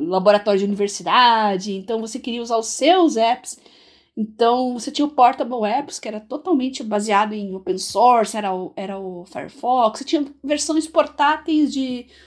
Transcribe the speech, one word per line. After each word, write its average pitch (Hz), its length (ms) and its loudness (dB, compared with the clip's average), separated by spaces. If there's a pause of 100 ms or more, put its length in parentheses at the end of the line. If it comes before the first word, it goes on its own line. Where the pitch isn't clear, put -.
laboratório 202 520 2
de 202 60 0
universidade, 202 1080 2
então 190 280 -6
você 226 160 -10
queria 240 240 -8
usar 233 160 -2
os 220 120 -2
seus 320 480 4
apps. 226 420 -2 (580)
Então, 240 560 0
você 233 180 -8
tinha 285 140 0
o 294 60 -4
Portable 247 520 2
Apps, 240 340 -4
que - 100 -12
era 214 120 -8
totalmente 262 640 -4
baseado 208 500 0
em 202 220 -8
open 185 220 -4
source, 226 580 2
era 202 180 -4
o, 185 220 -8
era 196 240 -8
o 180 260 -12
Firefox, 240 720 -2
você 269 60 -14
tinha 294 200 0 (180)
versões 302 440 0
portáteis 302 840 2
de 254 360 -6 (200)